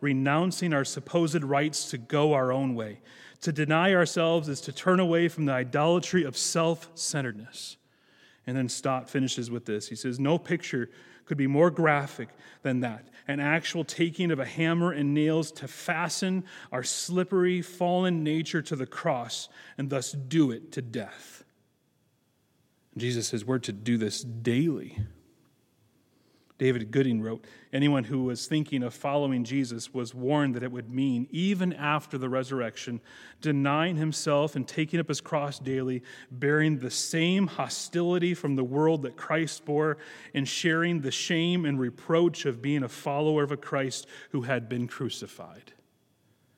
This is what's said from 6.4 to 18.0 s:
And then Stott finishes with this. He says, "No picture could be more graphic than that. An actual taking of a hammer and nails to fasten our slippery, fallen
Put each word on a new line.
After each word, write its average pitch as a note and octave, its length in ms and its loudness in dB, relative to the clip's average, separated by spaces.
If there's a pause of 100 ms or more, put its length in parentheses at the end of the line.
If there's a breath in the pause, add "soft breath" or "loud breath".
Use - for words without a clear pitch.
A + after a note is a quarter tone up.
And B2+ 100 -2
then B2+ 120 0
Stott B2+ 400 -2
finishes B2 420 -2
with A#2+ 140 -6
this. G#2+ 240 -4
He A2+ 80 -10
says, B2+ 240 -4
"No C#3+ 160 4
picture D#3+ 540 -4 (340 loud breath)
could D3 140 -4
be C3+ 80 2
more D3 240 6
graphic D3 580 0 (340 loud breath)
than B2+ 180 0
that. A2+ 280 -6 (200 loud breath)
An C#3+ 100 -2
actual D#3 460 0
taking E3 480 0
of C3+ 80 0
a C3 40 -2
hammer E3+ 460 2
and C#3+ 240 0
nails D#3 380 2
to - 160 -12
fasten F3+ 760 -2 (280 loud breath)
our B2+ 100 -4
slippery, F3+ 800 0
fallen F3 600 0